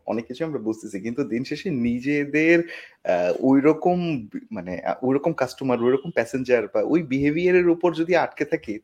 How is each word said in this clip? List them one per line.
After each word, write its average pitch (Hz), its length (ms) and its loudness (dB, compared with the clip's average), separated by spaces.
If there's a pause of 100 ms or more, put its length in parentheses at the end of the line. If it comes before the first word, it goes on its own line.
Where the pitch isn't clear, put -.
অনেক 110 220 -6
কিছু 127 180 -8
আমরা 147 140 -6
বুঝতেছি, 110 400 -6
কিন্তু 120 240 -4
দিন 113 200 -4
শেষে 147 260 -6
নিজেদের, 143 920 2
আহ, 90 800 -2
ওইরকম 135 880 2
বি-, - 120 -12 (120)
মানে, 90 300 -8
আহ, - 240 -4
ওইরকম 139 280 2
কাস্টমার, 123 500 -2
ওইরকম 135 280 0
প্যাসেঞ্জার 123 520 2 (100)
বা 107 80 2
ওই 147 220 2
বিহেভিয়ারের 165 680 2
উপর 170 240 2
যদি 165 220 0
আটকে 147 300 0
থাকি, 113 380 -6